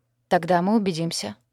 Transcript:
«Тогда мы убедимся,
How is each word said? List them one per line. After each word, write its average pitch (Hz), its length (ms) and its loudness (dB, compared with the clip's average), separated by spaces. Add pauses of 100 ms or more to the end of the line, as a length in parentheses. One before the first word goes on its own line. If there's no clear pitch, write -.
(280)
«Тогда 175 340 2
мы 202 140 2
убедимся, 185 600 -2 (180)